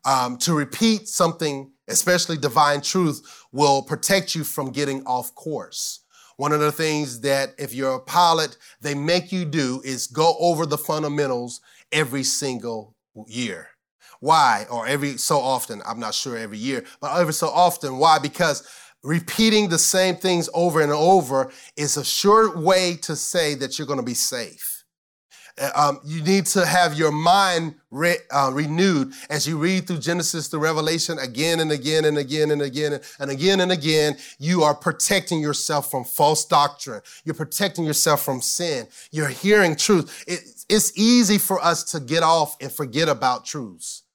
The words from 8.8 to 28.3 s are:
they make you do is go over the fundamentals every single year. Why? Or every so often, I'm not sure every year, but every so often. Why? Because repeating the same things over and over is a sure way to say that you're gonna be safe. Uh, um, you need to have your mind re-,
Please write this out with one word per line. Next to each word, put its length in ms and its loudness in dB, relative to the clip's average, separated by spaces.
they 140 -4
make 360 -2
you 140 -2
do 380 -2
is 240 -8
go 320 2
over 260 2
the 120 -4
fundamentals 840 -4
every 320 -2
single 720 -6
year. 420 -8
Why? 520 4
Or 160 -6
every 300 -2
so 220 0
often, 460 -4
I'm 140 -8
not 140 -6
sure 240 -6
every 200 -10
year, 280 -6
but 160 -4
every 160 0
so 160 -2
often. 480 2
Why? 220 6
Because 480 -2
repeating 680 2
the 80 0
same 380 2
things 380 0
over 280 2
and 100 2
over 600 4
is 220 -2
a 80 -4
sure 520 4
way 440 2
to 140 -6
say 400 -2
that 220 -6
you're 100 -8
gonna 140 -4
be 120 -6
safe. 600 -6
Uh, 140 -2
um, 280 2
you 200 -8
need 240 2
to 180 2
have 300 2
your 160 2
mind 640 2
re-, 260 0